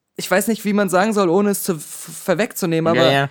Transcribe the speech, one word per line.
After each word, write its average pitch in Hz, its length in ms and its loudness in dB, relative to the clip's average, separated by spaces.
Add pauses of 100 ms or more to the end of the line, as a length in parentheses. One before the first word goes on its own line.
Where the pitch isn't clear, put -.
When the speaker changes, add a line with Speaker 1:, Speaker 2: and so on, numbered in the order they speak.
(180)
Speaker 1:
ich 175 120 -10
weiß 196 200 2
nicht, 214 160 -4
wie 208 80 0
man 202 160 0
sagen 190 240 2
soll, 196 160 2
ohne 202 220 2
es 196 120 -4
zu 180 120 -2
v-, - 360 -14
vorwegzunehmen, 165 840 -2
Speaker 2:
Ja, - 80 2
Speaker 1:
aber - 100 4
Speaker 2:
ja. 139 200 2